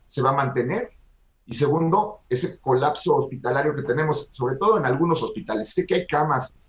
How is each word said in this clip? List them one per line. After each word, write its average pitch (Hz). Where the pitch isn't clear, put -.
se -
va 131
a 135
mantener, 135
y 113
segundo, 165
ese 131
colapso 143
hospitalario 139
que 135
tenemos, 147
sobre 131
todo 214
en 175
algunos 160
hospitales. -
Sé -
que 185
hay 175
camas 147